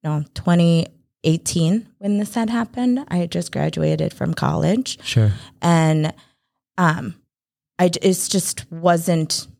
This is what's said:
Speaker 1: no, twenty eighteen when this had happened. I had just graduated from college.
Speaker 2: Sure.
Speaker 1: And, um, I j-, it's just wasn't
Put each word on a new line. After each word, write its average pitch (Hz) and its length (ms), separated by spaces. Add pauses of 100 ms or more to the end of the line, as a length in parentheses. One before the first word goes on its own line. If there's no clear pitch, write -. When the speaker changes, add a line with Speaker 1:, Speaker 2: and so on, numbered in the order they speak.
Speaker 1:
no, 151 220 (100)
twenty 170 520 (380)
eighteen 165 640 (100)
when 202 200
this 208 160
had 226 160
happened. 247 580
I 175 80
had 175 140
just 170 220
graduated 156 600
from - 220
college. - 680
Speaker 2:
Sure. 110 280 (280)
Speaker 1:
And, 160 520 (680)
um, 165 360 (640)
I 180 100
j-, 175 140
it's 185 260
just - 420
wasn't 165 760 (140)